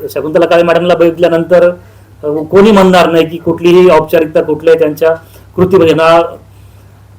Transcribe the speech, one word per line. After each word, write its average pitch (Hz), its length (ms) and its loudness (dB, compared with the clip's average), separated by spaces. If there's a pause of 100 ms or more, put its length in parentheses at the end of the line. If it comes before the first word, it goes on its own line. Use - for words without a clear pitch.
शकुंतला 156 360 -4
काळे 170 180 2
मॅडमला 170 320 0
बघितल्यानंतर, 165 760 0 (540)
अ, 151 40 -8
कोणी 175 440 0
म्हणणार 180 400 2
नाही 165 140 0
की 165 120 -10
कुठलीही 175 520 2
औपचारिकता 160 520 0
कुठल्याही 160 380 0
त्यांच्या 160 360 -2 (400)
कृतीमध्ये 180 380 0
ना 165 420 0 (840)